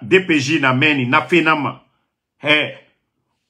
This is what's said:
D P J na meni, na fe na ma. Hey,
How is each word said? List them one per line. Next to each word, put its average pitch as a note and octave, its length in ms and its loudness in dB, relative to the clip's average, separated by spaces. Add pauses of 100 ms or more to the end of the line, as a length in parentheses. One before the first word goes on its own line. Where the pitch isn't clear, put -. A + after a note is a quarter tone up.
D F3+ 180 2
P E3+ 180 0
J C#3+ 220 -2
na C3 120 2
meni, C3+ 340 0
na D3+ 160 2
fe E3 180 0
na D#3 140 0
ma. C#3 280 -6 (540)
Hey, D3+ 380 -2 (760)